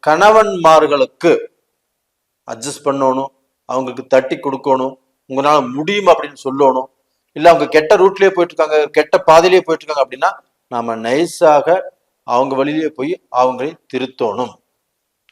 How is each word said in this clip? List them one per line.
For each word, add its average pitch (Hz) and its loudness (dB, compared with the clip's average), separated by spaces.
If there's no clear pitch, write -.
கணவன்மார்களுக்கு 160 2
அட்ஜஸ்ட் 135 -12
பண்ணணும், 135 -2
அவங்களுக்கு 127 -8
தட்டி 131 0
கொடுக்கணும், 131 -4
"உங்களால 143 0
முடியும்" 185 0
அப்படின்னு 147 -6
சொல்லணும். 135 0
இல்ல 156 0
அவங்க 151 0
கெட்ட 156 2
ரூட்லயே 190 2
போயிட்டு 175 -2
இருக்காங்க, 151 -2
கெட்ட 151 0
பாதையிலேயே 175 6
போயிட்டு 160 -4
இருக்காங்க 147 -2
அப்படின்னா 131 -4
நாம 117 -6
நைஸாக 151 2
அவங்க 135 0
வழியிலேயே 151 -4
போய் 139 -6
அவங்களை 127 -2
திருத்தணும். 131 -6